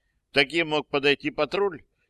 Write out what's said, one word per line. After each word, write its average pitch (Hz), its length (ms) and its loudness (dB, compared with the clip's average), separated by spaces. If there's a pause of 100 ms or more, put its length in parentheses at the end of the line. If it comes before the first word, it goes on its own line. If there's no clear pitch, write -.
(320)
Таким 147 360 2
мог 151 200 -2
подойти 143 420 0
патруль, 165 520 -2 (280)